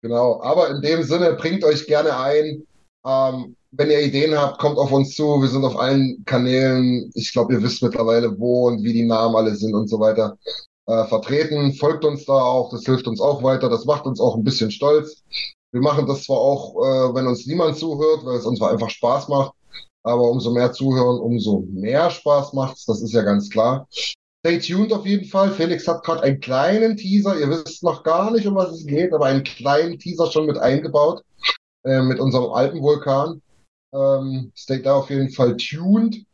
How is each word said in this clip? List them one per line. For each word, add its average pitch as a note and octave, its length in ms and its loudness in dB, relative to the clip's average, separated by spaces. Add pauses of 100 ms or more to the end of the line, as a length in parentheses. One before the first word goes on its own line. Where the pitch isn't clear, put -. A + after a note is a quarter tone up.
Genau, A#2 380 0
aber D#3 280 2
in C#3 120 -6
dem D#3+ 220 0
Sinne, E3 300 2
bringt F3 280 -4
euch D3+ 240 2
gerne D3+ 320 2
ein. D3 480 0 (400)
Ähm, C3 480 0 (160)
wenn C#3+ 180 0
ihr D3 140 4
Ideen D3 340 0
habt, C#3+ 220 0
kommt C#3 180 0
auf C#3 140 2
uns C#3 240 2
zu. D3 260 2
Wir C3+ 80 2
sind C3+ 160 0
auf - 140 -2
allen C3 460 0
Kanälen, B2+ 880 2
ich - 180 -8
glaub, A#2+ 200 0
ihr A2+ 100 2
wisst A#2+ 220 -2
mittlerweile, A2+ 520 2
wo B2 300 2
und A#2 160 0
wie A2+ 100 0
die A#2 140 2
Namen A2+ 300 2
alle A2 180 2
sind G#2 200 -2
und G#2+ 120 0
so G#2+ 140 -2
weiter, A2 360 2 (500)
äh, A2+ 180 2
vertreten. C#3+ 680 0
Folgt D#3 300 0
uns C#3+ 200 0
da C#3 80 -2
auch, B2+ 380 2
das A#2 140 -10
hilft C3 220 0
uns A2 140 -4
auch B2+ 240 0
weiter, C3 240 2
das A2+ 160 -2
macht C#3+ 200 0
uns A#2+ 160 -4
auch A#2 140 2
ein A2+ 80 -2
bisschen A2 300 0
stolz. D3 500 0 (500)
Wir B2 80 -2
machen C#3+ 280 0
das C3+ 160 -4
zwar C3+ 140 0
auch, C#3 360 0 (100)
äh, C3 300 2
wenn C3 140 0
uns B2 180 -4
niemand D#3 300 0
zuhört, D#3 480 0
weil B2+ 140 -4
es G#2+ 60 -6
uns A#2 160 -2
einfach G#2+ 300 0
Spaß C3 380 -2
macht, C#3 240 0 (500)
aber A#2+ 260 2
umso A#2 220 0
mehr A#2+ 220 2
zuhören, B2+ 480 0
umso G#2+ 400 0 (100)
mehr A#2 400 0
Spaß C#3+ 440 0
macht's, C3 320 -6
das G#2+ 160 -2
ist A2 100 -8
ja A2+ 100 2
ganz G2+ 280 0
klar. B2 360 0 (580)
Stay E3+ 140 2
tuned F#3+ 340 0
auf G3+ 140 -2
jeden G3 180 0
Fall. G3 280 0
Felix E3+ 340 -2
hat E3 160 -2
grad E3 220 -2
einen C#3 160 2
kleinen G3+ 560 2
Teaser. G3+ 420 2
Ihr C#3+ 100 0
wisst D#3+ 360 -6
noch E3+ 180 -2
gar F#3 300 0
nicht, A3 120 2
um G3 120 0
was F3+ 160 0
es D#3+ 140 -14
geht, E3 260 0
aber D3 140 2
einen C3+ 180 2
kleinen D3 560 -2
Teaser E3 320 -4
schon D#3 140 0
mit D3 120 -2
eingebaut, D3 640 0 (600)
äh, C3 180 2
mit C3 160 0
unserem B2+ 320 0
Alpenvulkan. C#3+ 880 0 (540)
Ähm, C3+ 600 -2
stay C3 260 -6
da C#3 140 2
auf C3+ 140 -2
jeden C3+ 200 0
Fall B2 260 2
tuned. G3+ 760 -2